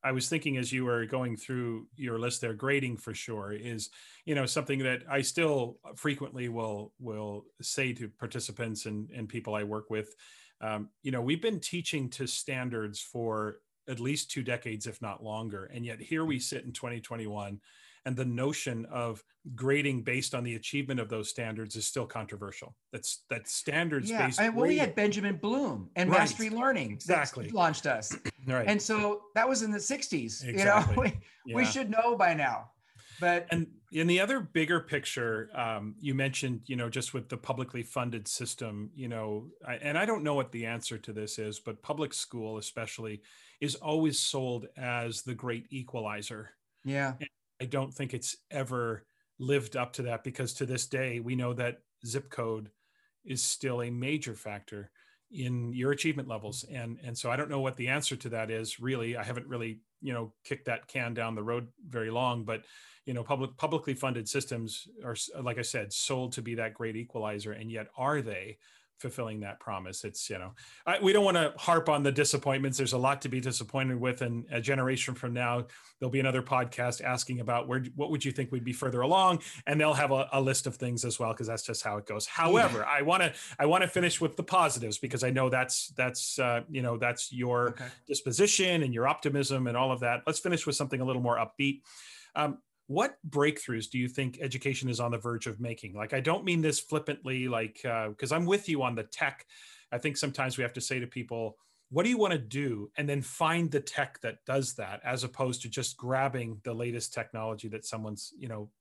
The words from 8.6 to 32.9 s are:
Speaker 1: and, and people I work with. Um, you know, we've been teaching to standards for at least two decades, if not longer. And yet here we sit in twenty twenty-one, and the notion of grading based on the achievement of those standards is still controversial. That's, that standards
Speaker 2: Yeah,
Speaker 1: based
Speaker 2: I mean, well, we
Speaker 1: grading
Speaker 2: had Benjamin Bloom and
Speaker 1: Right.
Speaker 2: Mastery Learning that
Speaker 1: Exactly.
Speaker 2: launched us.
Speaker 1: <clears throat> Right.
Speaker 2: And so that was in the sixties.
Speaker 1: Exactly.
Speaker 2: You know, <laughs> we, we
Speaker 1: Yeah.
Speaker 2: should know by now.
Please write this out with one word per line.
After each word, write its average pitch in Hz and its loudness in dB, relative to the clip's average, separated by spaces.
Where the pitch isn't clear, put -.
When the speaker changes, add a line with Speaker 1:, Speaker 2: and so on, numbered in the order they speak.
Speaker 1:
and, 107 -6
and 113 -8
people 110 -6
I 104 0
work 107 -6
with. 110 -4
Um, 107 -4
you 139 -4
know, 123 0
we've 151 2
been 226 0
teaching 165 -4
to 131 -6
standards 117 -4
for 110 -2
at 123 -6
least 139 -2
two 135 -4
decades, 117 -4
if 113 -10
not 104 -8
longer. 107 -6
And 120 -8
yet 113 -8
here 160 0
we 151 0
sit - -6
in 123 -10
twenty 120 -8
twenty-one, 104 -6
and 127 -2
the 131 0
notion 123 -2
of 117 -4
grading 131 2
based 127 0
on 123 0
the 120 -2
achievement 127 -2
of 107 -4
those 110 -4
standards 110 -6
is 110 -4
still 123 -2
controversial. 104 -10
That's, - -6
that - -6
standards 165 0
Speaker 2:
Yeah, 220 2
Speaker 1:
based - 2
Speaker 2:
I 208 6
mean, 226 2
well, 233 4
we - 6
Speaker 1:
grading - 6
Speaker 2:
had 165 -2
Benjamin 202 2
Bloom 208 0
and 180 4
Speaker 1:
Right. 185 8
Speaker 2:
Mastery 220 2
Learning 220 2
that - -4
Speaker 1:
Exactly. 147 0
Speaker 2:
launched 170 4
us. 113 0
Speaker 1:
<clears throat> - -2
Right. 127 4
Speaker 2:
And 208 6
so 208 2
that 233 6
was 254 4
in 220 0
the 208 0
sixties. 135 -2
Speaker 1:
Exactly. 196 6
Speaker 2:
You 254 4
know, - -6
<laughs> - -20
we, 240 -6
we 240 4
Speaker 1:
Yeah. 240 6
Speaker 2:
should 262 0
know 226 4
by 180 6
now. 120 0